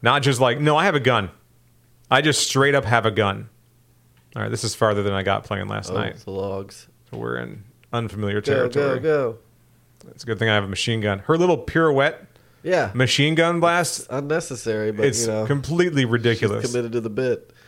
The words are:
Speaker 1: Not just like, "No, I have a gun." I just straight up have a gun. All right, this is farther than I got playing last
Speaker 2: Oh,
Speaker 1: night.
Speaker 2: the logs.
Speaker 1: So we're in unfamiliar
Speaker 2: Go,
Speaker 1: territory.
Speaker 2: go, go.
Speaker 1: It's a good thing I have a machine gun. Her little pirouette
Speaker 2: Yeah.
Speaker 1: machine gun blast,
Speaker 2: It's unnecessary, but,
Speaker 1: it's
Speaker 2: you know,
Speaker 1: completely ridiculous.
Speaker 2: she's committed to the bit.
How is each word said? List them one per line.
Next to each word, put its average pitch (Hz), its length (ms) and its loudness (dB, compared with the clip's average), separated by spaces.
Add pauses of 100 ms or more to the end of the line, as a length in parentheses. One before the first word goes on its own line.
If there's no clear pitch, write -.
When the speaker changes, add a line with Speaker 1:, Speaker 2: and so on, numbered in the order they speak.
Speaker 1:
Not 131 220 4
just 131 180 2
like, 127 180 2
"No, 151 160 4
I 160 100 4
have 190 100 2
a 143 40 2
gun." 113 300 2 (800)
I 131 120 6
just 151 260 2
straight 139 260 2
up 139 120 2
have 113 200 2
a 110 60 2
gun. 104 380 -2 (880)
All 110 60 -6
right, 107 80 -6
this 110 140 -6
is 107 100 -6
farther 104 300 2
than 101 100 0
I 95 80 -2
got 98 220 -2
playing 98 240 -6
last 98 240 -8
Speaker 2:
Oh, - 20 -8
Speaker 1:
night. 110 240 -6
Speaker 2:
the - 140 -14
logs. 98 560 -8 (240)
Speaker 1:
So 117 60 -12
we're 117 200 -6
in 107 260 -12 (300)
unfamiliar 104 480 -4
Speaker 2:
Go, - 120 -2 (160)
Speaker 1:
territory. 135 300 0
Speaker 2:
go, 143 340 0
go. 113 40 -14 (720)
Speaker 1:
It's - 140 -20
a - 20 -14
good 113 140 -4
thing 113 100 2
I 107 60 6
have 101 80 2
a 98 40 -6
machine 110 320 -2
gun. 101 200 0
Her 156 180 0
little 175 200 4
pirouette 151 680 2 (380)
Speaker 2:
Yeah. 156 320 0
Speaker 1:
machine 143 400 2
gun 170 240 2
blast, 170 400 2
Speaker 2:
It's - 100 -16
unnecessary, 131 840 -4
but, 104 140 0
Speaker 1:
it's 117 160 0
Speaker 2:
you 117 60 0
know, 110 180 -2
Speaker 1:
completely 143 600 0
ridiculous. 113 580 -2
Speaker 2:
she's 117 80 -2
committed 120 220 -4
to 117 80 -2
the 113 100 -6
bit. 123 420 -4 (140)